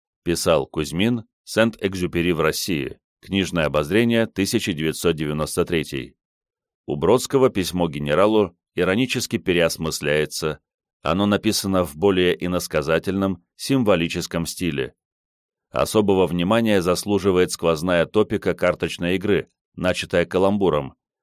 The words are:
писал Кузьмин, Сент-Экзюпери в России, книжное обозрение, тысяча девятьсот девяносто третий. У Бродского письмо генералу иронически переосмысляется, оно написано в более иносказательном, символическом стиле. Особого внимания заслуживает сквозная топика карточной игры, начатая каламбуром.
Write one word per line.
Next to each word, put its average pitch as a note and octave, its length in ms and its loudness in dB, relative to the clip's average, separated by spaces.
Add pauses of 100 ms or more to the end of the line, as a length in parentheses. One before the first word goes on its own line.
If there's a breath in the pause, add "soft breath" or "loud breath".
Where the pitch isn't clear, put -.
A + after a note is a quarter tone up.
(220)
писал E2 440 0
Кузьмин, F#2 580 -2 (180)
Сент-Экзюпери F2+ 880 -2
в D#2 80 -2
России, D#2 580 -2 (220)
книжное E2+ 460 -2
обозрение, G#2 600 0
тысяча G2 460 -2
девятьсот D#2 440 -2
девяносто D2+ 480 -4
третий. C#2+ 500 -6 (720)
У D2 100 -4
Бродского B2 520 2
письмо F2 400 -2
генералу F2 680 2 (180)
иронически G#2 640 0
переосмысляется, D#2 1200 0 (400)
оно F2+ 240 0
написано G2 600 0
в D#2 120 -12
более F2+ 380 2 (100)
иносказательном, F2+ 1000 -2 (120)
символическом F2+ 880 0
стиле. D2 500 -6 (760)
Особого F#2+ 560 2
внимания G2 560 2
заслуживает F#2 680 2
сквозная E2+ 560 0
топика G2+ 480 0
карточной F2 640 -2
игры, F#2 320 0 (260)
начатая F2 520 0
каламбуром. F2+ 680 0 (280)